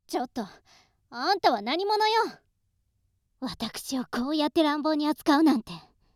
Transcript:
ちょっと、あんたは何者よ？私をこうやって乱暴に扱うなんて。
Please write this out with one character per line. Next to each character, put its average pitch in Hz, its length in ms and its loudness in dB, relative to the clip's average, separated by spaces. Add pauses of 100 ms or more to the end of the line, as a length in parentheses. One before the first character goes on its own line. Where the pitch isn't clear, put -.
ち - 140 -6
ょ 370 60 -4
っ - 20 -8
と、 220 180 -8 (680)
あ 262 220 -2
ん 381 60 0
た 339 140 4
は 208 80 0
何 311 240 -2
者 427 200 2
よ？ 440 80 2 (1300)
私 233 580 -8
を 247 60 -2
こ 240 280 -4
う 320 40 0
や 302 120 2
っ - 20 -8
て 330 140 2
乱 302 180 0
暴 311 140 0
に 294 120 -2
扱 302 300 2
う 330 60 4
な 311 100 6
ん 226 100 0
て。 - 80 -18 (440)